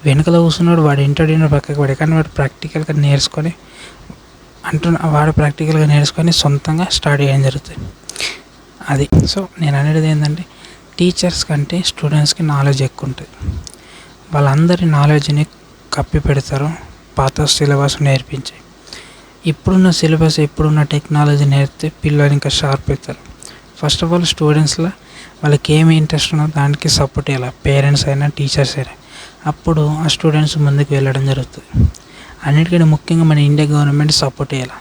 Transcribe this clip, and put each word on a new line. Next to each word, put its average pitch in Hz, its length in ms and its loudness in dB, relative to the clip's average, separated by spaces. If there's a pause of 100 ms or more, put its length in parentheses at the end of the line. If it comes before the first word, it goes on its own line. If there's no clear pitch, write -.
వెనకలో 156 380 4
కూర్చున్నోడు 170 400 2
వాడు 143 180 2
వింటాడు, 147 300 2
వింటాడు 156 200 2
పక్కకు 143 300 -2
పడే, 135 140 0
కానీ 160 200 0
వాడు 160 140 0
ప్రాక్టికల్గా 151 720 -4
నేర్చుకొని 143 520 0 (1120)
అంటున్న-, 165 400 -2
వాడు 151 240 2
ప్రాక్టికల్గా 151 560 0
నేర్చుకొని 151 460 2
సొంతంగా 160 580 0
స్టార్ట్ 143 320 0
చేయడం 139 200 2
జరుగుతుంది. - 460 -6 (1000)
అది. 139 240 -2
So - 300 0 (160)
నేను 147 160 0
అనేది 156 320 0
ఏంటంటే 151 360 -2 (540)
టీచర్స్ 180 460 -2
కంటే 156 420 -4
స్టూడెంట్స్‌కి 151 560 -2
నాలెడ్జ్ 139 400 0
ఎక్కువ 131 260 -6
ఉంటుంది. - 480 -10 (800)
వాళ్ళందరి 160 520 2
నాలెడ్జ్ని 147 600 2 (460)
కప్పి - 260 -4
పెడతారు 143 520 -2 (480)
పాత 135 260 -2
సిలబస్ 143 580 0
నేర్పించి. 135 540 -2 (880)
ఇప్పుడున్న 185 440 2
సిలబస్, 160 500 2
ఇప్పుడున్న 151 420 0
టెక్నాలజీ 147 640 0
నేర్పితే 139 480 0 (120)
పిల్లలు 147 280 2
ఇంకా 143 180 0
షార్ప్ 139 400 -2
అవుతారు. - 460 -10 (480)
First 147 200 0
of 165 80 0
all, 175 120 2
స్టూడెంట్స్‌లో 156 680 0 (520)
వాళ్ళకి 147 320 0
ఏమి 160 220 4
ఇంట్రెస్ట్ 156 380 -2
ఉన్నదో 151 220 0
దానికి 143 320 -2
సపోర్ట్ 147 420 -2
చేయాలి, 127 220 -4 (140)
పేరెంట్స్ 139 420 2
అయినా, 139 180 0
టీచర్స్ 143 520 -2
అయినా. 131 140 -8 (540)
అప్పుడు 156 420 -2
ఆ 156 180 -2
స్టూడెంట్స్ 156 520 0
ముందుకు 143 360 0
వెళ్ళడం 135 320 0
జరుగుతుంది. - 640 -2 (560)
అన్నిటికంటే 165 380 2
ముఖ్యంగా 160 400 2
మన 156 140 4
ఇండియా 147 300 2
గవర్నమెంట్ 147 440 2
సపోర్ట్ 139 420 -4
చేయాలి. 127 260 -8